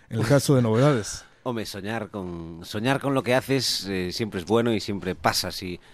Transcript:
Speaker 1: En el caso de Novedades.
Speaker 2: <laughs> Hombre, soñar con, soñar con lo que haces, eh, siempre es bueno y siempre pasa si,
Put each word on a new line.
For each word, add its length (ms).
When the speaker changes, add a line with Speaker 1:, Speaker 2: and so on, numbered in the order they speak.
Speaker 1:
En 120
el 60
caso 280
de 80
Novedades. 640
Speaker 2:
<laughs> 180
Hombre, 200
soñar 420
con, 540
soñar 400
con 100
lo 100
que 120
haces, 520
eh, 260
siempre 280
es 60
bueno 260
y 80
siempre 340
pasa 380
si, 260